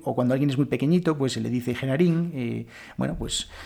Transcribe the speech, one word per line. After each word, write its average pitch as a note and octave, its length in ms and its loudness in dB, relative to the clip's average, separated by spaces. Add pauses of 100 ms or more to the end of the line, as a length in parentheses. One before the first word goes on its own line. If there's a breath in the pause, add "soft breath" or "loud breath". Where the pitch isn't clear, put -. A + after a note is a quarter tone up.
o B2 100 -2
cuando B2 180 2
alguien C#3 180 2
es C3 80 -2
muy C#3 80 4
pequeñito, D#3 520 2
pues C3+ 140 0
se A#2 80 -4
le A2+ 100 -2
dice B2 240 0
Genarín, E3 640 2
eh, A#2 300 -4 (300 loud breath)
bueno, C3+ 220 -2
pues, - 300 -4 (180 loud breath)